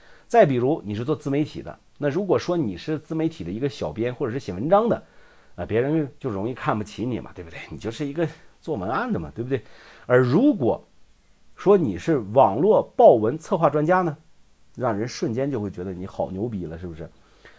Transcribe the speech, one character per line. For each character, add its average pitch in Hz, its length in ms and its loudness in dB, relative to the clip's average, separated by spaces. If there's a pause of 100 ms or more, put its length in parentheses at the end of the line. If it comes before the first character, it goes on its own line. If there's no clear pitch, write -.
(280)
再 233 180 6
比 139 100 0
如 127 280 0
你 104 120 -6
是 117 100 -6
做 147 100 0
自 - 140 -8
媒 143 140 0
体 - 180 -10
的， - 180 -14 (200)
那 143 100 0
如 175 160 -2
果 160 120 2
说 175 200 -2
你 113 180 -2
是 156 220 -6
自 156 160 -10
媒 160 160 -2
体 160 140 -12
的 82 80 -8
一 104 80 -6
个 139 100 -2
小 80 240 -8
编 117 200 -4
或 143 120 -6
者 110 80 -4
是 135 60 -6
写 - 120 -10
文 95 160 -6
章 208 220 4
的， 143 120 -2 (540)
啊， 90 100 -8
别 104 140 0
人 143 400 0
就 131 120 -6
容 101 180 -4
易 131 40 -8
看 131 220 -4
不 107 80 -4
起 - 220 -8
你 110 140 -4
嘛， - 140 -14
对 87 120 -14
不 80 60 -18
对？ 78 80 -16 (100)
你 76 80 -12
就 107 140 -8
是 151 120 -8
一 143 80 -6
个 160 160 -2 (320)
做 156 160 -6
文 95 140 -6
案 208 240 -2
的 127 60 -2
嘛， 76 140 -10
对 113 100 -8
不 127 60 -8
对？ 131 140 -2 (440)
而 127 160 6
如 208 300 4
果 123 300 0 (720)
说 202 220 4
你 123 180 0
是 147 220 0 (160)
网 110 240 6
络 180 400 4
爆 214 160 10
文 117 240 2
策 - 180 -4
划 160 140 4
专 151 160 0
家 180 160 2
呢， 160 160 -2 (580)
让 117 220 -2
人 113 100 -2
瞬 127 260 -4
间 135 160 -2
就 131 100 -4
会 104 120 -4
觉 90 120 -10
得 95 100 -6
你 90 120 -10
好 90 260 -6
牛 95 160 -4
逼 98 180 -6
了， 80 120 -10
是 87 100 -12
不 85 60 -12
是？ 80 160 -14 (500)